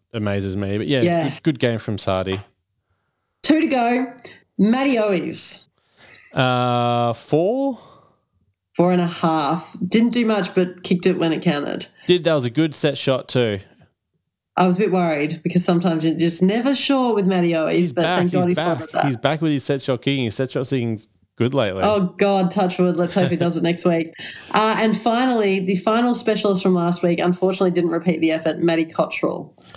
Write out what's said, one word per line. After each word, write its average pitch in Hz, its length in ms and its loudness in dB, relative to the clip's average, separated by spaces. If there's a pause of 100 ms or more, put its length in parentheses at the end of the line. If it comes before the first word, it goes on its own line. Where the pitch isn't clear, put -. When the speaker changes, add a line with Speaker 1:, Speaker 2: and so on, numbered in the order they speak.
(140)
Speaker 1:
amazes 101 440 -2
me. 101 200 -4
But, 110 100 -4
yeah, 139 140 0
Speaker 2:
Yeah. 170 280 0
Speaker 1:
good, - 140 -12
good 147 160 0
game 117 200 0
from 107 180 -6
Sardi. 95 420 -2 (1000)
Speaker 2:
Two 311 200 2
to 330 60 2
go. 247 460 0 (440)
Matty 254 380 2
Owies. - 760 -4 (640)
Speaker 1:
Uh, 120 800 0
four? 233 680 -2 (960)
Speaker 2:
Four 175 160 4
and 180 100 2
a 170 60 0
half. 160 680 -2 (120)
Didn't 233 260 2
do 240 120 2
much, 202 300 0
but 180 280 -2
kicked 180 220 0
it 185 140 2
when 165 120 0
it 143 100 -4
counted. 143 460 -2 (200)
Speaker 1:
Did. 175 160 4
That 165 100 2
was 131 120 2
a 120 40 -2
good 147 260 0
set 143 220 0
shot - 320 -2
too. 110 300 0 (1000)
Speaker 2:
I 185 100 4
was 180 100 2
a 202 40 0
bit 196 100 0
worried 160 520 -2
because 180 220 0
sometimes 170 400 0
you're 160 120 0
just 170 260 0
never 233 320 2
sure 254 400 0
with 196 100 0
Matty 180 280 2
Owies, 165 240 0
Speaker 1:
He's 170 160 0
Speaker 2:
but 170 100 0
Speaker 1:
back. 180 160 2
Speaker 2:
thank 180 140 0
God 180 140 2
Speaker 1:
He's 175 100 2
Speaker 2:
he 151 60 0
Speaker 1:
back. 170 160 0
Speaker 2:
sorted - 160 -12
that. - 100 2
Speaker 1:
He's 131 120 0
back 147 240 0
with 160 100 2
his 143 120 -2
set 139 180 -2
shot 123 200 -2
kicking. 139 240 0
His 104 100 -2
set 131 160 -2
shot 127 160 -4
kicking's 117 400 -2 (280)
good 127 180 0
lately. 101 300 0
Speaker 2:
Oh, 202 340 2
God, 196 340 2
touch 185 260 0
wood. 180 200 2
Let's 175 180 -2
hope 175 160 2
he 170 60 -2
does 170 200 0
it 160 60 -4
next 175 220 0
week. 165 320 0
Speaker 1:
<laughs> - 60 -16 (320)
Speaker 2:
Uh, 214 240 2
and 220 160 2
finally, 226 640 0
the 185 160 -2
final 233 380 2
specialist 202 480 0
from 190 140 4
last 175 260 0
week, 170 180 2
unfortunately 185 520 0
didn't 170 180 0
repeat 165 320 -2
the 160 100 2
effort, 160 280 -2
Matty 165 260 2
Cottrell. - 720 -4 (220)